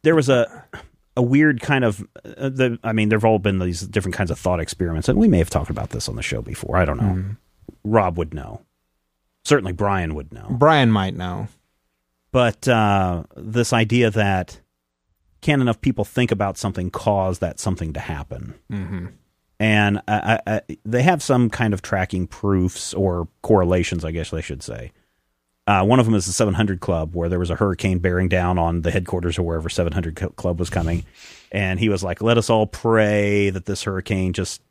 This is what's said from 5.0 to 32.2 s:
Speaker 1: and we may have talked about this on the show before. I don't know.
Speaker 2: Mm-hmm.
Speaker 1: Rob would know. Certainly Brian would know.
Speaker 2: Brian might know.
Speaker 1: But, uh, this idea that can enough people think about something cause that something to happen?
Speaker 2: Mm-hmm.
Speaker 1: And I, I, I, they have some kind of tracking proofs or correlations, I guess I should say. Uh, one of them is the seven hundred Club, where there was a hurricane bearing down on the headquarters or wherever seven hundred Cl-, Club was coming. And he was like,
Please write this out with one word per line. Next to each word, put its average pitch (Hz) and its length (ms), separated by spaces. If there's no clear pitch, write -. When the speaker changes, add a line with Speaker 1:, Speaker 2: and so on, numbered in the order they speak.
Speaker 1:
and - 100
we 220 100
may 107 100
have 80 120
talked 78 200
about - 200
this - 180
on 57 80
the 58 60
show 57 200
before. - 340
I 90 80
don't 73 140
know. 117 40
Speaker 2:
Mm-hmm. 95 160
Speaker 1:
Rob 101 340
would 78 160
know. - 280
Certainly 101 300
Brian 92 400
would 71 180
know. - 180
Speaker 2:
Brian 135 400
might 95 240
know. 90 340
Speaker 1:
But, 123 340
uh, 101 580
this 113 360
idea 113 380
that 98 500
can 143 200
enough 120 200
people 123 240
think 123 280
about 98 260
something 92 320
cause 95 480
that 85 220
something 92 320
to 71 80
happen? - 540
Speaker 2:
Mm-hmm. 90 340
Speaker 1:
And 104 380
I, 107 380
I, 107 80
I, 82 160
they 120 180
have 165 200
some 123 260
kind 110 240
of 95 80
tracking 92 460
proofs - 680
or 87 360
correlations, 90 640
I 80 60
guess 82 220
I 80 80
should 69 220
say. 57 280
Uh, 98 180
one 120 160
of 117 60
them 110 80
is 90 120
the 92 60
seven 104 220
hundred 98 260
Club, 82 340
where 85 160
there 90 80
was 87 120
a 85 40
hurricane 92 440
bearing 90 300
down 90 300
on 85 240
the 85 80
headquarters 87 480
or 90 60
wherever 82 260
seven 85 240
hundred 82 240
Cl-, 92 140
Club 87 260
was 87 100
coming. 85 360
And 92 280
he 110 80
was 98 140
like, 87 180